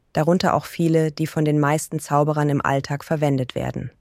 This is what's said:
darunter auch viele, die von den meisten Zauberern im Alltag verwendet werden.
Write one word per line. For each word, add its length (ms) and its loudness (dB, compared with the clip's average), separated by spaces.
darunter 420 2
auch 120 -2
viele, 440 2
die 160 -4
von 180 -2
den 140 2
meisten 400 0
Zauberern 520 0
im 140 0
Alltag 400 -2
verwendet 500 0
werden. 360 -6